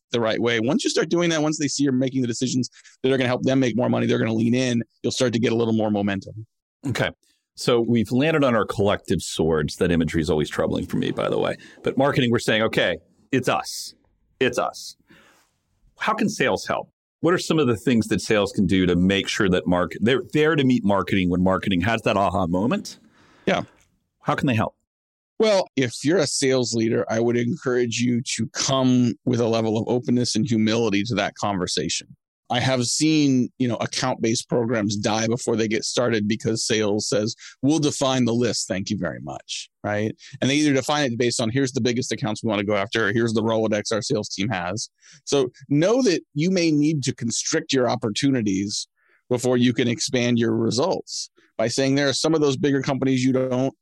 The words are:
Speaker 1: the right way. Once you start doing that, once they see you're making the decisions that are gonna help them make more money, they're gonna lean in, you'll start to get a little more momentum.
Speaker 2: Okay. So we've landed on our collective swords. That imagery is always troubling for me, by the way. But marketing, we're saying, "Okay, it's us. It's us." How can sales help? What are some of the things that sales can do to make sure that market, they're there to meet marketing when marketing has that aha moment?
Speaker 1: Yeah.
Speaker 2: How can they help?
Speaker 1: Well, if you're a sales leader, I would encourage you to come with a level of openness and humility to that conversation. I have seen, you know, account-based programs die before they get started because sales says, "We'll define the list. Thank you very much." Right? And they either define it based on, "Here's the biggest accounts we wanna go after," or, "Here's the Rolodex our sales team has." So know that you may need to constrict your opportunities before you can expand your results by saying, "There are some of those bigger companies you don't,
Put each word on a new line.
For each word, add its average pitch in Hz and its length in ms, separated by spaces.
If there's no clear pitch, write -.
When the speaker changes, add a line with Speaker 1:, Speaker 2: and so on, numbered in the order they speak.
Speaker 1:
the 120 80
right 110 200
way. 117 200
Once 139 240
you 311 60
start 156 200
doing 170 200
that, 160 120
once 151 180
they 147 80
see 143 160
you're 139 100
making 131 280
the 120 60
decisions 120 420
that 131 100
are 135 60
gonna 127 100
help 123 160
them 131 160
make 120 160
more 120 140
money, 120 160
they're 120 140
gonna 113 140
lean 117 200
in, 123 300
you'll 113 100
start 123 220
to 113 60
get 117 120
a 113 40
little 113 180
more 107 160
momentum. 101 560
Speaker 2:
Okay. 104 220
So 120 240
we've 117 320
landed 147 320
on 123 120
our 101 100
collective 98 560
swords. 78 540
That 87 160
imagery 82 300
is 76 80
always 76 200
troubling 80 380
for - 100
me, 50 140
by 50 180
the 50 80
way. 50 180
But - 140
marketing, 131 340
we're 117 80
saying, 110 240
"Okay, 104 340
it's 131 160
us. - 460
It's 123 180
us." - 380
How - 140
can - 160
sales - 360
help? - 240
What 170 140
are 175 60
some 160 200
of 139 80
the 113 100
things 113 300
that 101 140
sales 104 300
can 101 140
do 92 200
to 87 100
make 95 320
sure 104 220
that 92 180
market, 90 360
they're 123 200
there 151 220
to 143 80
meet 127 200
marketing 95 460
when 90 120
marketing 92 400
has 113 200
that 110 160
aha 95 300
moment? 113 520
Speaker 1:
Yeah. 190 160
Speaker 2:
How 143 120
can 151 120
they 123 80
help? - 200
Speaker 1:
Well, 202 360
if 127 280
you're 156 140
a 147 100
sales 131 460
leader, 117 360
I 113 100
would 120 180
encourage 120 640
you 120 220
to 113 120
come 127 640
with 123 140
a 117 80
level 113 300
of 113 100
openness 123 480
and 107 100
humility 110 580
to 107 120
that 98 200
conversation. - 800
I 123 100
have 123 260
seen, 143 720
you 127 100
know, 113 100
account-based 117 720
programs 113 480
die 110 320
before 120 280
they 110 120
get 110 180
started 117 420
because 110 400
sales 107 400
says, 107 280
"We'll 151 160
define 131 460
the 113 80
list. 117 340
Thank 101 240
you 104 60
very 71 240
much." - 480
Right? 104 300
And 131 120
they 143 60
either 151 160
define 139 380
it 117 60
based 120 240
on, 113 80
"Here's 131 220
the 131 100
biggest 123 300
accounts 107 320
we 113 60
wanna 101 160
go 104 100
after," 104 320
or, 104 60
"Here's 117 200
the 110 80
Rolodex 110 500
our 104 120
sales 104 260
team 101 200
has." 92 400
So - 260
know 196 360
that 180 180
you 165 160
may 170 180
need 151 340
to 127 120
constrict 135 580
your 123 160
opportunities 107 960
before 127 280
you 123 160
can 120 140
expand 120 500
your 113 180
results 113 760
by 113 120
saying, 135 260
"There 143 140
are 127 40
some 160 220
of 151 60
those 139 160
bigger 139 260
companies 131 400
you 131 80
don't, 131 500